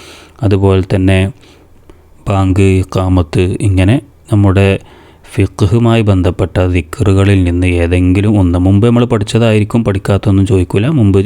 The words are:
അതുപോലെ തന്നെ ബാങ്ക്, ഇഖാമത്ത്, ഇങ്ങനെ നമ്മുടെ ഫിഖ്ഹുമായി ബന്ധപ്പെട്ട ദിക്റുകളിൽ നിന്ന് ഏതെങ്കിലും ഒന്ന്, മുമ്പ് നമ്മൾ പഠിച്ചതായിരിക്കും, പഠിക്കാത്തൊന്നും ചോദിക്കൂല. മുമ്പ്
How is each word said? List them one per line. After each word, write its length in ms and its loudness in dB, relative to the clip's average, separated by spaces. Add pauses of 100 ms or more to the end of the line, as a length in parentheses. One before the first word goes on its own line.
(440)
അതുപോലെ 400 2 (120)
തന്നെ 360 0 (960)
ബാങ്ക്, 320 0
ഇഖാമത്ത്, 1000 0
ഇങ്ങനെ 400 0 (300)
നമ്മുടെ 480 2 (520)
ഫിഖ്ഹുമായി 720 0
ബന്ധപ്പെട്ട 580 -2
ദിക്റുകളിൽ 840 0
നിന്ന് 240 -2
ഏതെങ്കിലും 720 0
ഒന്ന്, 200 0
മുമ്പ് 280 2
നമ്മൾ 180 2
പഠിച്ചതായിരിക്കും, 800 0
പഠിക്കാത്തൊന്നും 600 0
ചോദിക്കൂല. 420 -2
മുമ്പ് 380 2